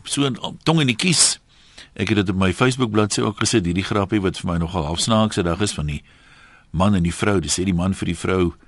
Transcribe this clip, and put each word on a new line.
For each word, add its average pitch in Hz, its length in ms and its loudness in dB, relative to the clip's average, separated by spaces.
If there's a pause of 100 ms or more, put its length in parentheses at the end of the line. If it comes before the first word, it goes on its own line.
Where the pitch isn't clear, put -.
so - 200 -2
in, 127 140 -2 (240)
tong 165 180 2
in 143 60 2
die 120 100 2
kies. - 440 2 (540)
Ek 98 140 -4
het 104 80 2
dit 98 120 2
op 92 80 0
my 95 160 2
Facebook 127 380 2
bladsy 107 300 2
ook 113 180 -2
gesit, 107 260 2
hierdie 87 200 0
grappie 104 360 0
wat 92 180 -2
vir 92 140 -4
my 85 60 0
nogal 85 260 -2
half 82 160 -4
snaakse 110 420 2
dag 87 180 0
is 104 140 -2
van 78 120 -6
die 73 160 -6 (680)
man 95 240 2
en 90 80 2
die 85 120 0
vrou. 101 260 0
Dis 73 200 -4
sê 92 40 0
die 95 100 0
man 90 200 0
vir 104 120 -6
die 87 100 -4
vrou, 92 380 0 (140)